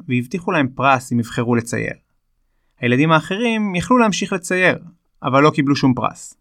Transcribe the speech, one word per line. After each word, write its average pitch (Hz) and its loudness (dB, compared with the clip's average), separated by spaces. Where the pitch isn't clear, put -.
והבטיחו 131 -4
להם 180 0
פרס 131 0
אם 117 0
יבחרו 117 -2
לצייר. 113 -4
הילדים 127 2
האחרים 208 0
יכלו 175 2
להמשיך 202 0
לצייר, 185 0
אבל 135 4
לא 156 6
קיבלו 143 0
שום 131 2
פרס. - -6